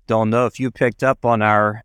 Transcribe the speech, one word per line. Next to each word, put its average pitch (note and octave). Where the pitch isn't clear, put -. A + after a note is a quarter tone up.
don't A2
know A#2+
if A2
you B2+
picked B2
up C3
on A#2
our G#2+